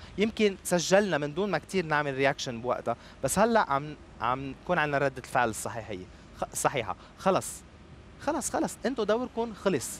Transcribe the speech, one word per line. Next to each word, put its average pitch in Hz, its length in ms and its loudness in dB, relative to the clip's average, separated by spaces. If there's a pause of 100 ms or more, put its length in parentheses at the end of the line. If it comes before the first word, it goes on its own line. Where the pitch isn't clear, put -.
(180)
يمكن 208 460 2
سجلنا 180 540 4
من 147 160 -2
دون 196 180 -2
ما 165 60 2
كتير 180 280 -2
نعمل 147 280 0
reaction 135 480 0
بوقتها، 123 340 0 (280)
بس 131 160 0
هلأ 220 320 4
عم، 147 240 0 (260)
عم 131 320 -2 (100)
نكون 180 140 0
عنا 151 200 2
ردة 135 260 0
الفعل 120 260 2
الصحيحية، 104 560 -8 (360)
خ-، - 120 -4
الصحيحة، 117 420 -2 (240)
خلص، 175 280 2 (760)
خلص، 294 280 -2
خلص، - 360 -2
انتوا 240 200 -2
دوركم 226 480 -2
خلص. 185 360 0 (100)